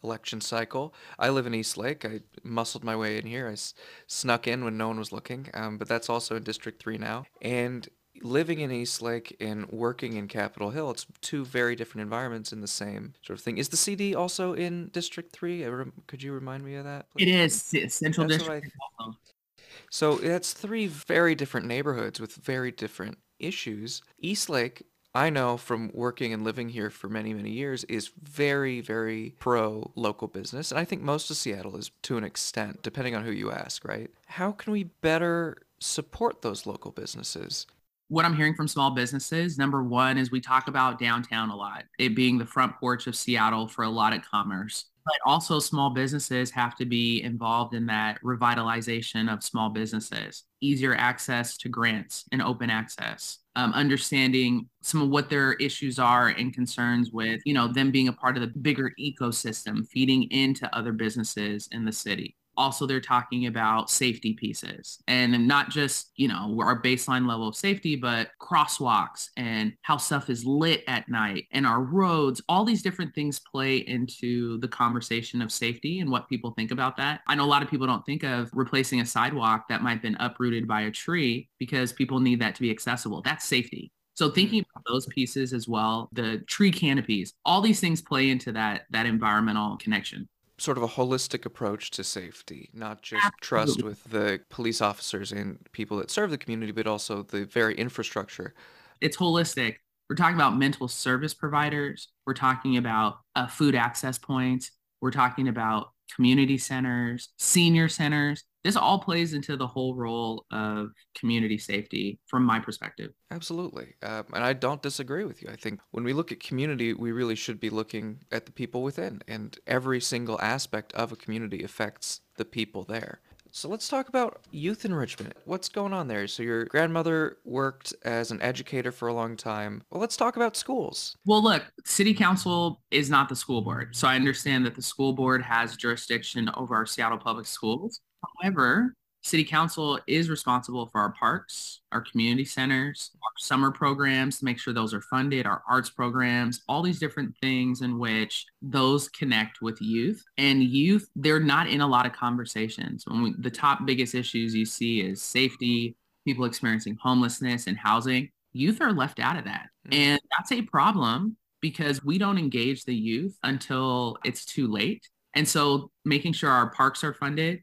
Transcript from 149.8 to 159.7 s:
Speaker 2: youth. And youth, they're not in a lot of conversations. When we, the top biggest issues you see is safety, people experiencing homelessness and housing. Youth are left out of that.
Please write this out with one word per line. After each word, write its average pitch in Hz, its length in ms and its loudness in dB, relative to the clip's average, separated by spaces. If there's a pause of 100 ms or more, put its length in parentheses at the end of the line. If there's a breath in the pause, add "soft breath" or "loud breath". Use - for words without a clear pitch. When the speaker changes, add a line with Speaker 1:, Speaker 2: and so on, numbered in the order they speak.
Speaker 2:
youth. 113 440 0 (120)
And 135 280 6
youth, 156 500 6
they're 151 240 4
not 151 300 4
in 139 120 2
a 147 60 4
lot 123 200 6
of 123 60 -2
conversations. 120 920 -4
When 117 160 0
we, 113 160 2
the 123 140 -2
top 139 340 2
biggest 127 300 2
issues 117 360 -2
you 110 120 2
see 117 360 0
is 95 220 -4
safety, 120 720 0 (300)
people 123 200 0
experiencing 110 560 -2
homelessness 123 680 0
and 101 100 -2
housing. 127 520 2 (220)
Youth 165 280 2
are 262 120 4
left 143 280 0
out 135 180 0
of 127 60 -8
that. - 220 -8 (220)